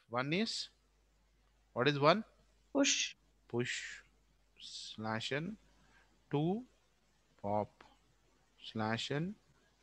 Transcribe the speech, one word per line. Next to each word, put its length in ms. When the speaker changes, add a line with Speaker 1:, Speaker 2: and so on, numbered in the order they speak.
Speaker 1:
One 240
is, 360
what 140
is 100
one? 260
Speaker 2:
Push. 440
Speaker 1:
Push 500
slash 680
n, 280
two 320
pop 260
slash 460
n, 240